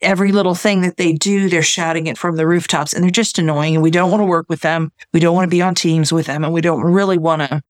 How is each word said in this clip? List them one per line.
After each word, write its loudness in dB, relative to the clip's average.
Every 0
little 2
thing 0
that -2
they 0
do, 0
they're 0
shouting -2
it -6
from -4
the 0
rooftops, -2
and 0
they're 4
just -2
annoying, 0
and 2
we 4
don't 2
want 2
to 2
work 0
with -4
them. -2
We 4
don't 2
want 2
to -2
be 2
on 0
teams 0
with 0
them, -6
and -2
we -2
don't 0
really 2
want 0
to -4